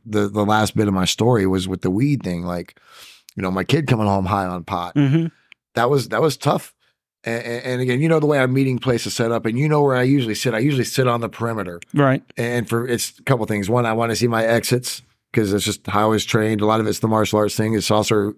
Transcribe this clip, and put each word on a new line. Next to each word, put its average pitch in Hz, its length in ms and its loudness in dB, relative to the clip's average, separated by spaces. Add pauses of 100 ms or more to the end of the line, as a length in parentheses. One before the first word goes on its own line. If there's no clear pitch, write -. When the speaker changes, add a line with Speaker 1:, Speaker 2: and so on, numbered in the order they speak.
Speaker 1:
the, 104 220 0
the 104 160 0
last 107 320 2
bit 107 120 2
of 98 60 2
my 95 100 2
story 110 420 2
was 95 220 0
with 92 140 -6
the 95 80 0
weed 123 320 0
thing. 87 220 -6
Like, 87 340 -8 (580)
you 104 60 -6
know, 92 80 -2
my 92 140 -2
kid 147 240 0
coming 110 180 2
home 98 200 0
high 98 200 0
on 90 180 -8
pot. 87 300 -6
Speaker 2:
Mm-hmm. 147 320 2 (480)
Speaker 1:
That 120 140 2
was, 131 220 0
that 110 100 0
was 147 160 0
tough. - 380 -2 (500)
And, 117 200 -4
and, 117 200 -8
and 127 160 -4
again, 127 200 0
you 160 80 2
know 160 120 4
the 147 60 2
way 147 120 2
our 127 100 2
meeting 131 320 0
place 117 260 -2
is 101 80 -8
set 117 180 0
up, 113 140 -2
and 113 120 -2
you 151 120 0
know 151 100 4
where 135 160 2
I 123 60 2
usually 127 320 2
sit. 120 200 -2
I 110 40 -2
usually 131 260 0
sit 127 240 0
on 120 140 0
the 110 80 -6
perimeter. 104 500 -6 (140)
Speaker 2:
Right. 139 280 4 (140)
Speaker 1:
And 120 320 -2
for, 117 180 -2
it's 120 320 -4
a - 40 -20
couple 113 240 0
things. 104 240 -2
One, 120 160 2
I 110 80 0
wanna 113 220 0
see 110 120 0
my 113 160 0
exits, 117 560 0 (320)
'cause 107 220 2
it's 98 100 0
just - 220 -4
how 101 160 0
I 110 60 4
was 107 180 2
trained. 107 340 0
A 104 60 0
lot 110 140 2
of 110 60 -2
it's 104 120 -4
the 110 100 0
martial 107 300 2
arts 104 180 0
thing. 110 160 0
It's 104 180 0
also 107 480 2